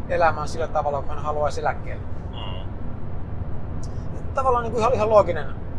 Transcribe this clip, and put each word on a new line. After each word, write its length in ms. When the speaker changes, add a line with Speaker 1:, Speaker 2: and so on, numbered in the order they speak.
Speaker 1:
elämään 380
sillä 200
tavalla, 340
kun 80
hän 140
haluaisi 380
eläkkeelle. 420
Speaker 2:
Mm. 380
Speaker 1:
Tavallaan, 300
niin 80
kun, 100
ihan, 120
ihan 160
looginen, 380